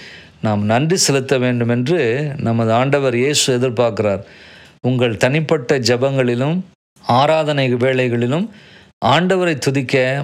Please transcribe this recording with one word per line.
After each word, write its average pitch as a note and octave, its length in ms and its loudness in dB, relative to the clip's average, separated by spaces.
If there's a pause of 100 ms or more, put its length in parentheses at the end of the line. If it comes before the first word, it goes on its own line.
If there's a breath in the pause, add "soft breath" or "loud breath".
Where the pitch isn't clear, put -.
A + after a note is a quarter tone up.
(420 loud breath)
நாம் G#2 240 0
நன்றி C3+ 300 2
செலுத்த C#3 420 0
வேண்டும் B2 320 0
என்று C3+ 680 0
நமது A2+ 360 0
ஆண்டவர் C3+ 420 2
இயேசு C3 440 0
எதிர்பார்க்கிறார். G#2+ 640 0 (580 loud breath)
உங்கள் B2 360 0
தனிப்பட்ட D#3 640 0
ஜெபங்களிலும் C3 840 0 (460)
ஆராதனை C#3+ 680 2
வேளைகளிலும் B2+ 720 0 (560 loud breath)
ஆண்டவரை F3 520 2
துதிக்க C3 680 0